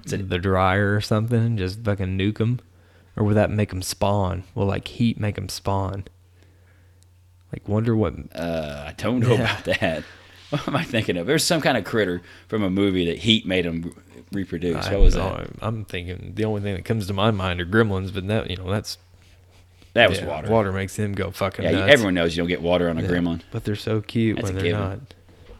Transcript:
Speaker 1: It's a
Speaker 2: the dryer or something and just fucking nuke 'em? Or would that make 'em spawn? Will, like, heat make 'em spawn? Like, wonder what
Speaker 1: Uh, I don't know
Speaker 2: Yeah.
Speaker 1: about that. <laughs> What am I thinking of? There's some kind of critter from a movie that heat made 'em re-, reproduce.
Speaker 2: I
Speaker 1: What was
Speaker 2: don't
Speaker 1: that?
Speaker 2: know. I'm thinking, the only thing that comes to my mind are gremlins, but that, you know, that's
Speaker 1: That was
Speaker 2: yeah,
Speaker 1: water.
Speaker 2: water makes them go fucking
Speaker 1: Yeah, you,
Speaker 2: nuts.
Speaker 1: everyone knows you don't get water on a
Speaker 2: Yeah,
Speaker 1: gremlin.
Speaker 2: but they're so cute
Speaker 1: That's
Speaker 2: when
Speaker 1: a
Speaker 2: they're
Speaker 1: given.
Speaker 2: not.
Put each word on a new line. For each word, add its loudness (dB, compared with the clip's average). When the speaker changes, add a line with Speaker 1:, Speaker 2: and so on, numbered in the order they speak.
Speaker 1:
It's -10
a -2
Speaker 2:
the -2
dryer 2
or 2
something 0
and 0
just -4
fucking -2
nuke 0
'em? 0
Or 0
would 4
that 4
make 0
'em -6
spawn? 0
Will, 0
like, -2
heat 0
make -4
'em -6
spawn? -4
Like, -12
wonder 2
what 2
Speaker 1:
Uh, -6
I -10
don't 0
know 4
Speaker 2:
Yeah. 2
Speaker 1:
about -2
that. 0
<laughs> -20
What -4
am -2
I 0
thinking -2
of? -4
There's 2
some 0
kind 2
of -4
critter 0
from -2
a 0
movie 2
that -2
heat 4
made 2
'em -4
re-, -8
reproduce. -2
Speaker 2:
I -2
Speaker 1:
What 4
was 8
Speaker 2:
don't -2
Speaker 1:
that? -8
Speaker 2:
know. -4
I'm -6
thinking, -10
the 0
only 0
thing -2
that -6
comes -2
to -2
my 4
mind 0
are -4
gremlins, 2
but -6
that, -2
you -6
know, -8
that's -4
Speaker 1:
That 8
was 0
Speaker 2:
yeah, -6
Speaker 1:
water. -6
Speaker 2:
water 4
makes -4
them -2
go -2
fucking -4
Speaker 1:
Yeah, 2
you, 4
Speaker 2:
nuts. 4
Speaker 1:
everyone 4
knows 2
you 0
don't 0
get -2
water 4
on -2
a -2
Speaker 2:
Yeah, -2
Speaker 1:
gremlin. 0
Speaker 2:
but -6
they're -2
so -2
cute 0
Speaker 1:
That's -2
Speaker 2:
when -4
Speaker 1:
a -2
Speaker 2:
they're 0
Speaker 1:
given. 0
Speaker 2:
not. -6